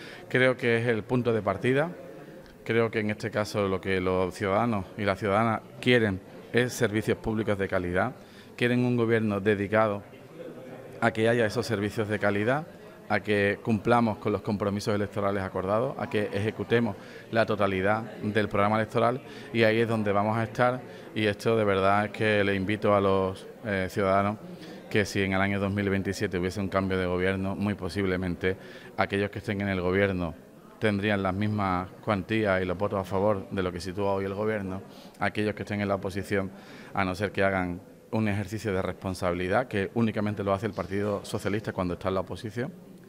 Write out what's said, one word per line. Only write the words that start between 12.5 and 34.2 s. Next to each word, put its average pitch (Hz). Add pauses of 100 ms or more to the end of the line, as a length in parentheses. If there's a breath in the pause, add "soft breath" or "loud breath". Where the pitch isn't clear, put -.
a 104
que 101
cumplamos 117
con 110
los 101
compromisos 104
electorales 101
acordados, 95
a 104
que 104
ejecutemos 104 (360 loud breath)
la 113
totalidad 101 (180)
del 104
programa 101
electoral, 113 (320 loud breath)
y 117
ahí 110
es 117
donde 110
vamos 107
a 113
estar. 123 (340 loud breath)
Y 113
esto 110
de 110
verdad 98
es 104
que 107
le 101
invito 104
a 101
los, 95 (180)
eh, 95
ciudadanos 101 (520 loud breath)
que 107
si 98
en 95
el 95
año 98
dos 98
mil 101
veintisiete 95
hubiese 92
un 92
cambio 95
de 92
gobierno, 95
muy 101
posiblemente 92 (400 loud breath)
aquellos 101
que 104
estén 101
en 101
el 95
gobierno 90 (440)
tendrían 104
las 95
mismas 95 (140)
cuantías 101
y 95
los 90
votos 101
a -
favor 95
de 98
lo 90
que 87
sitúa 98
hoy 98